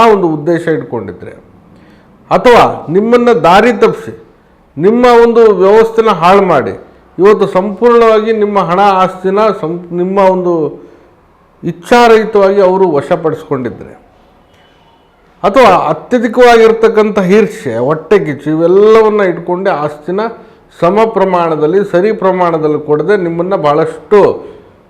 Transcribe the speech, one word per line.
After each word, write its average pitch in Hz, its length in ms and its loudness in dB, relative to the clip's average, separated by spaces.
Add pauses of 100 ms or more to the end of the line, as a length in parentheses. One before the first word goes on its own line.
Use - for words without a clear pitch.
(140)
ಒಂದು 185 160 0
ಉದ್ದೇಶ 160 380 -4
ಇಟ್ಕೊಂಡಿದ್ರೆ, 107 640 -8 (1000)
ಅಥವಾ 175 600 2
ನಿಮ್ಮನ್ನ 233 400 0
ದಾರಿ 202 440 2
ತಪ್ಪಿಸಿ, 202 500 -4 (540)
ನಿಮ್ಮ 226 280 2 (180)
ಒಂದು 226 300 4
ವ್ಯವಸ್ಥೆನ 220 560 2
ಹಾಳು 185 320 2
ಮಾಡಿ, 135 380 -2 (400)
ಇವತ್ತು 196 280 2
ಸಂಪೂರ್ಣವಾಗಿ 220 840 0
ನಿಮ್ಮ 208 280 -2
ಹಣ, 175 200 -2
ಆಸ್ತಿನ 190 600 0 (220)
ಸಂ-, 175 340 -10
ನಿಮ್ಮ 185 240 -4
ಒಂದು 175 600 -2 (840)
ಇಚ್ಛಾರಹಿತವಾಗಿ 202 960 0
ಅವರು 185 300 0
ವಶಪಡಿಸ್ಕೊಂಡಿದ್ರೆ, 139 1160 -6 (1300)
ಅಥವಾ 196 460 2
ಅತ್ಯಧಿಕವಾಗಿರ್ತಕ್ಕಂಥ 220 1300 2
ಈರ್ಷ್ಯೆ, 180 560 -2
ಹೊಟ್ಟೆ 160 500 -2
ಕಿಚ್ಚು, 151 240 -8
ಇವೆಲ್ಲವನ್ನ 208 720 2
ಇಟ್ಕೊಂಡೆ 180 480 -4
ಆಸ್ತಿನ 156 500 -6 (600)
ಸಮ 185 200 0 (140)
ಪ್ರಮಾಣದಲ್ಲಿ, 175 800 -2
ಸರಿ 180 200 0
ಪ್ರಮಾಣದಲ್ಲಿ 170 760 -2
ಕೊಡದೆ 156 320 0
ನಿಮ್ಮನ್ನ 175 380 -4
ಬಹಳಷ್ಟು 151 880 0 (440)